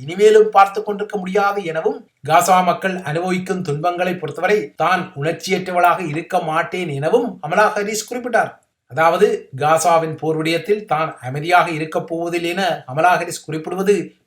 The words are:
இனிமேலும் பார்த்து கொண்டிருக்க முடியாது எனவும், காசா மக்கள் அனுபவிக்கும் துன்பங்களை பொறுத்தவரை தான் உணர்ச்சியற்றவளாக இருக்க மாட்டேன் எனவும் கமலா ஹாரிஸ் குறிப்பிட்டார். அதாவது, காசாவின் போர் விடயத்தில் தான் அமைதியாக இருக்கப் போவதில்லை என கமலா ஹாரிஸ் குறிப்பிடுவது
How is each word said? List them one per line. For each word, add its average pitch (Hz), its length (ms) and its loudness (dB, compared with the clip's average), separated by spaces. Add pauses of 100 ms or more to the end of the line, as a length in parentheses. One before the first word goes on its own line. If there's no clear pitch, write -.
இனிமேலும் 208 500 4
பார்த்து 196 320 4
கொண்டிருக்க 208 360 -6
முடியாது 202 460 0
எனவும், 165 440 -4 (180)
காசா 180 380 4
மக்கள் 180 320 -2
அனுபவிக்கும் 180 680 -4
துன்பங்களை 175 520 -2
பொறுத்தவரை 180 640 -2
தான் 175 400 0
உணர்ச்சியற்றவளாக 175 920 0
இருக்க 165 300 -4
மாட்டேன் 165 500 -4
எனவும் 175 540 0
கமலா 190 260 2
ஹாரிஸ் 214 460 -6
குறிப்பிட்டார். 226 380 -2 (340)
அதாவது, 170 720 2
காசாவின் 160 600 2
போர் 156 200 -4
விடயத்தில் 165 500 -2
தான் 156 340 -2
அமைதியாக 160 500 2
இருக்கப் 156 360 -6
போவதில்லை 170 440 -4
என 170 360 -4
கமலா 165 300 4
ஹாரிஸ் 165 280 -6
குறிப்பிடுவது 175 680 -2 (140)